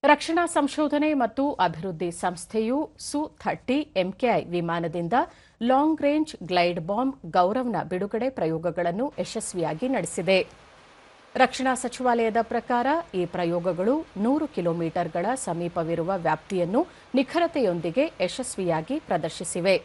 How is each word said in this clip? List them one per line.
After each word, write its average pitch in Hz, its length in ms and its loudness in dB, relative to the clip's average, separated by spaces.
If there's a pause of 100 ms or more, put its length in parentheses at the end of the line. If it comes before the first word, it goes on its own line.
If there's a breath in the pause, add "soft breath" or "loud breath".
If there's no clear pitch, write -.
(100)
ರಕ್ಷಣಾ 330 340 4 (100)
ಸಂಶೋಧನೆ 294 540 2 (140)
ಮತ್ತು 233 200 -2 (220)
ಅಭಿವೃದ್ಧಿ 170 440 -2 (120)
ಸಂಸ್ಥೆಯು 220 580 -2 (300)
ಸು 285 100 -4 (240)
ಥರ್ಟಿ 214 340 -2 (260)
ಎಂಕೆಐ 190 380 0 (140)
ವಿಮಾನದಿಂದ 170 640 -2 (440 loud breath)
ಲಾಂಗ್ 277 440 2
ರೇಂಜ್ 302 280 2 (180)
ಗ್ಲೈಡ್ 175 380 2
ಬಾಂಬ್ 254 260 0 (220)
ಗೌರವ್ನ 208 540 2
ಬಿಡುಗಡೆ 202 380 -2 (100)
ಪ್ರಯೋಗಗಳನ್ನು 175 680 0 (160)
ಯಶಸ್ವಿಯಾಗಿ 170 720 -4
ನಡೆಸಿದೆ. 185 440 2 (960)
ರಕ್ಷಣಾ 254 480 2
ಸಚಿವಾಲಯದ 233 580 2 (120)
ಪ್ರಕಾರ 240 340 0 (340)
ಈ - 20 2 (140)
ಪ್ರಯೋಗಗಳು 175 580 0 (300)
ನೂರು 285 320 2
ಕಿಲೋಮೀಟರ್ಗಳ 170 720 -2 (200)
ಸಮೀಪವಿರುವ 170 680 -2 (140)
ವ್ಯಾಪ್ತಿಯನ್ನು 175 560 0 (380 loud breath)
ನಿಖರತೆಯೊಂದಿಗೆ 262 880 0 (200)
ಯಶಸ್ವಿಯಾಗಿ 180 720 -4 (100)
ಪ್ರದರ್ಶಿಸಿವೆ. 175 760 0